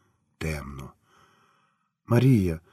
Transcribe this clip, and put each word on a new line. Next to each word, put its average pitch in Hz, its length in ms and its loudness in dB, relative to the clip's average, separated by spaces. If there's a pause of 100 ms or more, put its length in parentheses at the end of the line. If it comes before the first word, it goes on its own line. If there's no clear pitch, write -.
(380)
Темно. 69 540 -10 (1120)
«Марія, 113 540 2 (120)